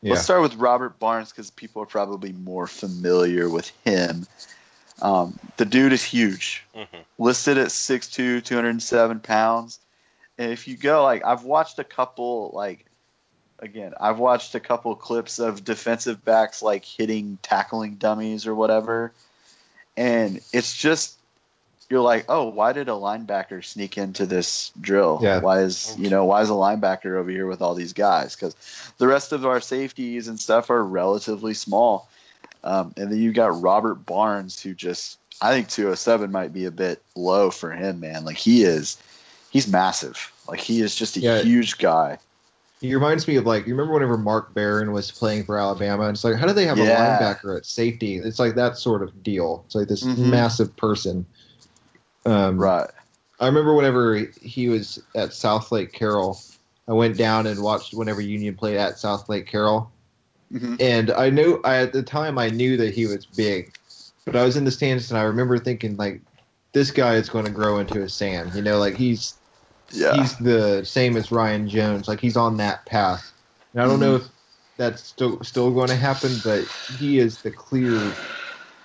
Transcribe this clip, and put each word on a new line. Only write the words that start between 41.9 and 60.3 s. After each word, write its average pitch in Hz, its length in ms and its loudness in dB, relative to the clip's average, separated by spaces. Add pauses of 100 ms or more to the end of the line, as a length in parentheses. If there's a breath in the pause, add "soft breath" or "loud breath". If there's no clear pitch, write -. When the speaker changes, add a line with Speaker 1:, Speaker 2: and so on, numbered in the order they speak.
Speaker 1:
He 127 120 -4
reminds 151 320 2
me 151 100 2
of, 113 100 4
like, 107 200 2
you 117 80 -4
remember 156 200 -2
whenever 120 240 2
Mark 107 340 0
Barron 104 400 0
was 101 180 -4
playing 107 360 -2
for 104 120 -2
Alabama? 101 460 -2
And 104 120 -2
it's - 80 -10
like, 113 120 2
how 131 100 0
do 190 60 2
they 202 140 4
have 151 120 2
Speaker 2:
Yeah. 107 60 4
Speaker 1:
a 110 500 4
linebacker 95 220 -8
at 76 80 -10
safety? 117 540 -2
It's 110 200 -8
like 117 180 2
that 123 200 0
sort 110 260 -2
of 95 200 -12
deal. 85 440 -2
It's - 80 -18
like 104 140 0
this 104 160 -2
Speaker 2:
Mm-hmm. 123 260 2
Speaker 1:
massive 117 460 2
person. 95 480 -2 (1000 soft breath)
Um, 98 320 2
Speaker 2:
Right. 92 300 2 (520)
Speaker 1:
I 120 60 0
remember 151 280 4
whenever 123 420 4 (260)
he 120 260 -4
was 110 320 -2 (140)
at 107 180 -2
South 110 380 -2
Lake 107 220 -2
Carroll, 101 460 -2 (500)
I 117 40 -2
went 113 240 4
down 110 300 2
and 104 160 -4
watched 107 320 -2
whenever 107 260 -4
Union 104 360 -6
played 104 200 -4
at 98 220 -2
South 104 300 -6
Lake 104 180 -4
Carroll. 107 440 0 (640)